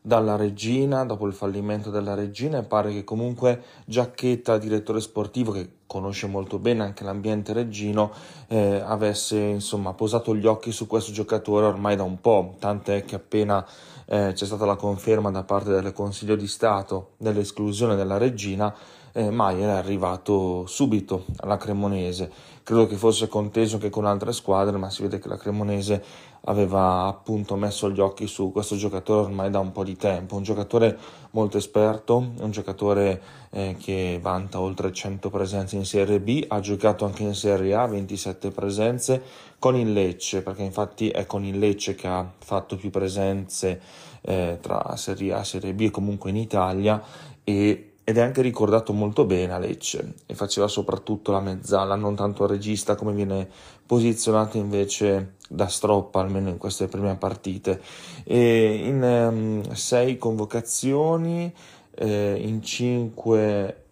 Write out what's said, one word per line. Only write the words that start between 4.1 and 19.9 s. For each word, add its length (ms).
direttore 440
sportivo, 500
che 180
conosce 420
molto 320
bene 240
anche 200
l'ambiente 480
reggino, 600
eh, 380
avesse, 520
insomma, 560
posato 400
gli 120
occhi 260
su 160
questo 240
giocatore 540
ormai 320
da 60
un 160
po', 400
tant'è 460
che 100
appena, 500
eh, 280
c'è 120
stata 200
la 100
conferma 560
da 120
parte 260
del 240
Consiglio 420
di 120
Stato 680
dell'esclusione 800
della 220
Regina, 580
eh, 160
Maier 400
è 80
arrivato 880